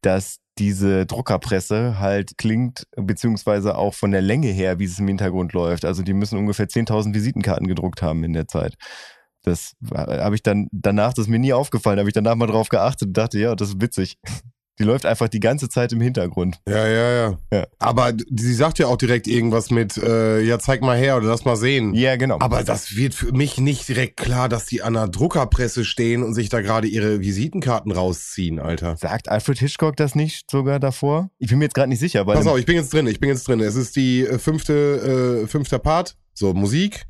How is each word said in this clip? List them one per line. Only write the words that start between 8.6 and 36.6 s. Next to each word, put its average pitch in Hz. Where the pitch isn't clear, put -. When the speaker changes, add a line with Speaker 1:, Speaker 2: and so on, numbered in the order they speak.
Speaker 1:
Das -
wa-, -
hab 104
ich 110
dann 104
danach, 104
das 113
ist 107
mir 113
nie 131
aufgefallen, 113
hab 101
ich 107
danach 113
mal 117
drauf 110
geachtet 110
und 92
dachte, 110
"Ja, 113
das 101
ist 95
witzig." 98
Die 107
läuft 113
einfach 113
die 107
ganze 127
Zeit 123
im 113
Hintergrund. 92
Speaker 2:
Ja, 107
ja, 117
ja. 113
Speaker 1:
Ja. 101
Speaker 2:
Aber 120
d-, 113
sie 120
sagt 147
ja 160
auch 123
direkt 120
irgendwas 113
mit, 117
äh, 110
"Ja, 113
zeig 135
mal 127
her 131
oder 107
lass 113
mal 123
sehen." 113
Speaker 1:
Ja, 127
genau. 120
Speaker 2:
Aber 117
das 104
wird 131
für -
mich 135
nicht 135
direkt 123
klar, 123
dass 117
die 104
an 113
einer 110
Druckerpresse 123
stehen 117
und 113
sich 110
da 117
gerade 110
ihre 107
Visitenkarten 107
rausziehen, 90
Alter. 82
Speaker 1:
Sagt 92
Alfred 113
Hitchcock 147
das 147
nicht 151
sogar 139
davor? 143
Ich 117
bin 123
mir 151
jetzt -
grad 135
nicht 123
sicher, 110
weil 104
Speaker 2:
Pass 151
Speaker 1:
im 160
Speaker 2:
auf, 131
ich 120
bin 170
jetzt 147
drin, 151
ich 107
bin 139
jetzt 127
drin. 117
Es 107
ist 127
die, 127
äh, 127
fünfte, 135
äh, 110
fünfter 139
Part. 165
So, 98
Musik. 120